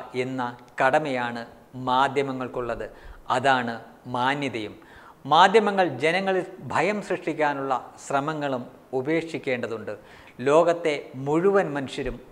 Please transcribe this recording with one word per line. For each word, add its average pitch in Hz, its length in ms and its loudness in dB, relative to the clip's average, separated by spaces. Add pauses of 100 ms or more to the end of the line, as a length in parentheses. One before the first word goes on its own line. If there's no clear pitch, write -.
(240)
എന്ന 131 180 -6 (380)
കടമയാണ് 131 640 0 (460)
മാധ്യമങ്ങൾക്കുള്ളത്. 127 960 0 (520)
അതാണ് 127 380 2 (400)
മാന്യതയും. 123 600 -2 (580)
മാധ്യമങ്ങൾ 190 540 6 (160)
ജനങ്ങളിൽ 185 420 0 (280)
ഭയം 196 260 2 (100)
സൃഷ്ടിക്കാനുള്ള 143 640 0 (320)
ശ്രമങ്ങളും 139 600 -2 (340)
ഉപേക്ഷിക്കേണ്ടതുണ്ട്. 123 960 -4 (560)
ലോകത്തെ 165 440 4 (320)
മുഴുവൻ 175 420 4 (100)
മനുഷ്യരും 127 380 -6 (160)